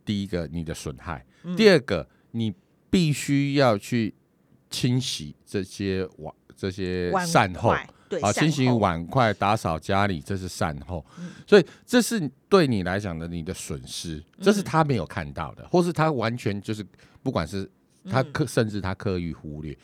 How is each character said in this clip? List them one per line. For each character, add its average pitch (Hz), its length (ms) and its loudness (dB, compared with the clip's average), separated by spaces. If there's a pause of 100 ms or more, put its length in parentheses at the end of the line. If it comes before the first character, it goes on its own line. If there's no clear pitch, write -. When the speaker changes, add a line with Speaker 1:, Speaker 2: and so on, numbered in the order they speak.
Speaker 1:
第 101 180 -2
一 98 40 -6
个， 87 220 -4
你 82 160 -6
的 78 100 -6
损 73 240 -10
害。 78 260 -10 (180)
Speaker 2:
嗯。 180 140 -8
Speaker 1:
第 214 140 8
二 170 100 8
个， 85 280 -4 (240)
你 113 200 -2 (380)
必 170 220 4
须 139 420 0
要 123 240 4
去 113 360 -2 (560)
清 123 300 0
洗 76 360 -8 (100)
这 101 160 -4
些 95 460 -4 (100)
碗， 76 160 -12 (220)
这 98 140 -6
些 90 420 -4 (140)
善 123 280 2
后。 107 140 0
Speaker 2:
碗 85 180 2
筷， - 80 -20 (140)
对， 175 140 -6
Speaker 1:
好， 104 100 2
Speaker 2:
善 - 120 0
后。 160 60 4
Speaker 1:
清 - 0 -
洗 135 200 2
碗 92 360 2
筷， 117 280 2
打 101 200 2
扫 85 240 -2
家 98 280 2
里， 87 140 -2
这 98 160 -6
是 92 120 -6
善 80 320 -4
后。 78 240 -8 (140)
Speaker 2:
嗯。 175 120 -12 (160)
Speaker 1:
所 202 140 8
以 - 60 4 (200)
这 247 160 4
是 196 260 -2 (200)
对 185 180 6
你 110 160 2
来 90 160 -2
讲 98 180 -6
的 82 120 -8
你 85 140 -6
的 87 120 -6
损 67 320 -10
失， 80 300 -8 (220)
Speaker 2:
嗯。 - 40 -18
Speaker 1:
这 190 100 6
是 202 100 0
他 156 200 2
没 139 140 0
有 82 100 -2
看 76 260 -8
到 67 220 -8
的， - 140 -18
或 175 140 4
是 175 100 0
他 156 180 0
完 117 260 -2
全 101 240 -4
就 110 120 -6
是， 107 120 -8 (380)
不 135 80 -4
管 90 160 0
是 95 240 -6 (400)
他 127 120 2
刻-， 147 240 -4
Speaker 2:
嗯。 - 20 -4
Speaker 1:
甚 117 180 2
至 104 140 -4
他 92 140 -2
刻 92 240 -2
意 82 160 -4
忽 76 260 -12
略， 73 240 -10